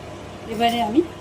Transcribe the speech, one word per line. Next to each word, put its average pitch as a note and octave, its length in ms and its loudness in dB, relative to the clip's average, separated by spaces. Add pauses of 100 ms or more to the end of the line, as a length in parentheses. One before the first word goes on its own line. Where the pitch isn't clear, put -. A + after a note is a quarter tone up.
(520)
এবারে A#3 260 4 (100)
আমি B3 120 4 (200)